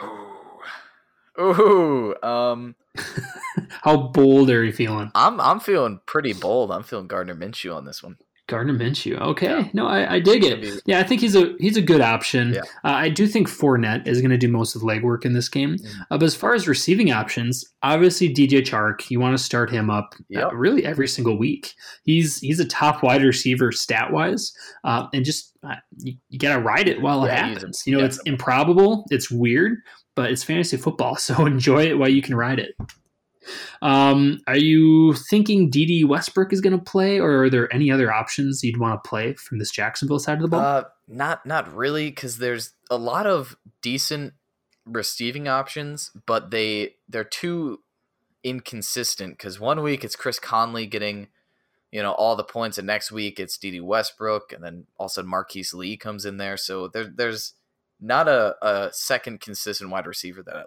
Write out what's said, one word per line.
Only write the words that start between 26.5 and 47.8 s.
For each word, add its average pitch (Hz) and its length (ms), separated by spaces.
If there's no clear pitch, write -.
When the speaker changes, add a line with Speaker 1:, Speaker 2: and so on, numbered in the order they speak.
Speaker 2:
ride 117 260
it 160 140
while 139 240
it 120 40
Speaker 1:
Yeah, - 200
he's 113 80
a, - 40
Speaker 2:
happens. 92 260
You 135 80
know, 139 60
Speaker 1:
yeah. 135 40
Speaker 2:
it's 131 220
improbable, 175 840
it's 139 220
weird, 123 480
but 123 140
it's 131 140
fantasy 165 320
football, 123 400
<laughs> - 0
so 147 300
enjoy 139 400
it 151 120
while 135 120
you 135 100
can 135 140
ride 123 240
it. - 160
Um, 139 640
are 131 100
you 160 560
thinking 208 560
D 143 160
D 165 180
Westbrook 160 520
is 190 80
gonna 190 160
play, 190 420
or 143 240
are 131 60
there 123 240
any 139 160
other 131 200
options 131 540
you'd 117 160
wanna 113 240
play 117 300
from - 240
this 104 120
Jacksonville 135 480
side 151 200
of - 40
the 165 60
ball? 165 120
Speaker 1:
Uh, 139 240
not, 143 360
not 147 300
really, 147 360
'cause 123 280
there's 120 320
a 120 60
lot 120 300
of 147 280
decent 135 500
receiving 120 600
options, 147 640
but 110 280
they, 107 420
they're 110 160
too 165 580